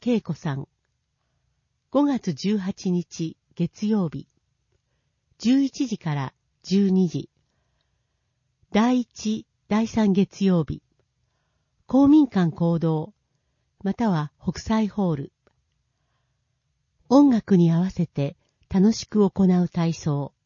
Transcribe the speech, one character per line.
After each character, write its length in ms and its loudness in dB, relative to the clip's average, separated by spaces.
恵 160 0
子 140 -8
さ 220 -8
ん。 120 -12
五 140 2
月 300 -2
十 240 -2
八 320 -8
日、 480 -6
月 320 -6
曜 240 -2
日。 180 -14
十 240 2
一 240 -4
時 100 -6
か 180 -6
ら 200 -6
十 280 0
二 180 2
時。 220 -10
第 280 2
一、 460 -8
第 180 0
三 260 0
月 320 -2
曜 200 2
日。 180 -10
公 200 4
民 220 6
館 240 0
講 260 0
堂、 360 -2
ま 120 -4
た 160 -2
は 280 -4
北 220 -8
斎 260 -2
ホ 260 -2
ー 40 -4
ル。 160 -10
音 220 6
楽 260 2
に 160 4
合 80 2
わ 100 -2
せ 160 -4
て 300 -6
楽 240 2
し 160 -10
く 200 2
行 160 -2
う 240 2
体 260 -2
操。 400 -6